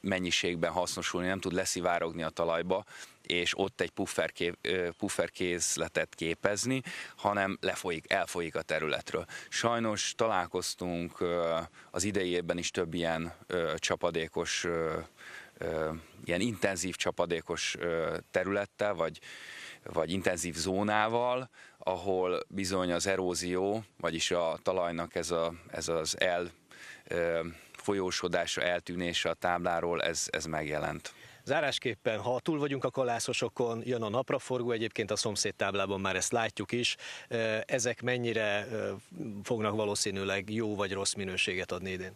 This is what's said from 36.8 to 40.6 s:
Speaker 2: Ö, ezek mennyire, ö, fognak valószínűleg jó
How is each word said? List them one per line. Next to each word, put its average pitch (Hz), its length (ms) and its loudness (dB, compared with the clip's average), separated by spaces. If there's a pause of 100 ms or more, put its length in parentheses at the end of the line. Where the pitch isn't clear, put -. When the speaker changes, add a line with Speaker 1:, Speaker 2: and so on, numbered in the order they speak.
Speaker 2:
Ö, 113 280 0 (100)
ezek 123 360 0
mennyire, 113 680 2
ö, 101 200 -2 (500)
fognak 107 320 2
valószínűleg 98 760 0
jó 107 260 0